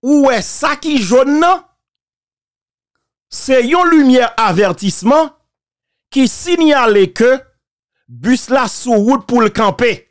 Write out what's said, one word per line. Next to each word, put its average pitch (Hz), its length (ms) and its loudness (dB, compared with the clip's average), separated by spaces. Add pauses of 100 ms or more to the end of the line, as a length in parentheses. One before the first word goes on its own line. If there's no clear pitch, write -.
Ou 277 240 2
wè 240 160 0
sa 285 380 -6
ki 302 180 -4
jòn 254 400 0
nan? 349 280 0 (1600)
Se 262 320 -2
yon 339 300 0
limyè 254 340 4 (140)
avètisman 208 920 0 (800)
ki 262 160 0
sinyale 277 880 0
ke 240 160 2 (800)
bis 156 400 -2
la 254 180 0
sou 233 300 -2
wout 240 300 0
pou 240 160 2
l 208 100 0
kanpe 220 380 0 (180)